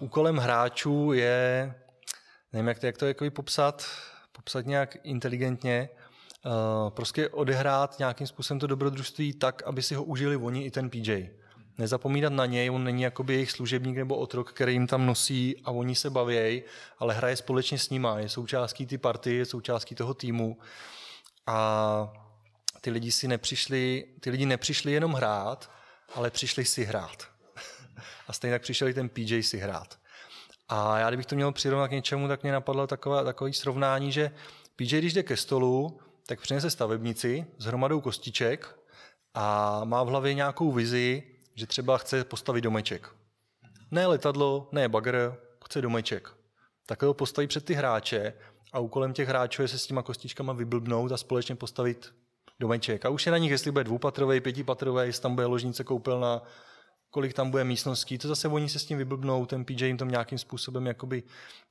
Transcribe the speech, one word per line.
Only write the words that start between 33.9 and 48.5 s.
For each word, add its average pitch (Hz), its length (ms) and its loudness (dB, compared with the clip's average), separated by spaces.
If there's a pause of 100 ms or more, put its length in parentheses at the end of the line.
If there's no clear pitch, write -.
že 147 180 0 (460)
P 123 80 -4
J, 139 140 2
když 165 140 2
jde 185 100 2
ke 131 140 -2
stolu, 135 640 2 (260)
tak - 140 -6
přinese 139 300 0
stavebnici 117 760 0 (120)
s 113 60 -10
hromadou 131 360 2
kostiček 123 760 -2 (580)
a 104 500 2
má 120 180 2
v 120 60 0
hlavě 139 260 2
nějakou 143 380 0
vizi, 123 500 2 (320)
že 110 120 -8
třeba 131 320 2
chce 131 260 0
postavit 120 400 -2
domeček. 110 440 0 (800)
Ne 180 160 4
letadlo, 143 640 2
ne 139 160 4
bagr, 120 480 2 (280)
chce - 160 -4
domeček. 117 540 -2 (520)
Tak - 160 -6
ho 143 120 4
postaví 143 320 -2
před 147 180 -4
ty 175 100 -2
hráče 110 580 0 (400)